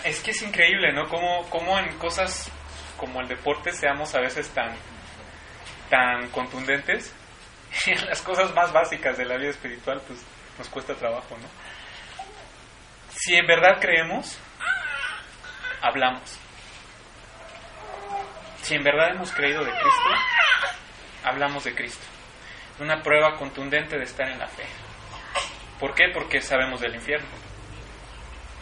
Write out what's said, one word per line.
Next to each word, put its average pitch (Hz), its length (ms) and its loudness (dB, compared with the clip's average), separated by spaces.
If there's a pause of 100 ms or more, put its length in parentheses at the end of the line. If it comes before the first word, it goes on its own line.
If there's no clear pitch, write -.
es 156 180 0
que 226 100 -2
es 214 100 -2
increíble, 185 520 4
¿no? - 160 0
Cómo, 175 400 0
cómo 180 300 2
en - 180 -2
cosas 180 540 -2 (460)
como 127 240 -4
el 127 60 -6
deporte 143 440 0
seamos 147 420 0
a 131 60 4
veces 127 300 0
tan, 117 260 -2 (1120)
tan 123 400 4
contundentes. 135 880 -2
<laughs> - 60 -20 (640)
Y 190 40 4
en - 140 2
las 165 160 -2
cosas 180 320 2
más 170 200 4
básicas 156 440 4
de 127 80 -2
la 127 120 -2
vida 139 120 -2
espiritual, 135 560 -6
pues, 123 160 -14 (360)
nos 123 100 -12
cuesta 131 260 -8
trabajo, 117 440 -4
¿no? 117 100 -16 (1600)
Si - 240 0
en 175 140 8
verdad 175 320 8
creemos, 180 580 2 (1400)
hablamos. 131 560 0 (2250)
Si - 140 0
en 143 80 0
verdad 151 280 8
hemos 185 200 -4
creído 147 320 2
de - 80 0
Cristo, 855 380 6 (1120)
hablamos 143 400 0
de 120 100 -4
Cristo. 120 320 -6 (720)
Una 156 220 0
prueba 151 360 6
contundente 143 600 -2
de 131 60 -2
estar 131 260 -2
en 127 100 -8
la - 80 -6
fe. - 180 -10 (1120)
¿Por 139 160 -4
qué? 180 180 6
Porque 143 280 0
sabemos 131 400 2
del 117 140 -2
infierno. 147 340 -2 (1300)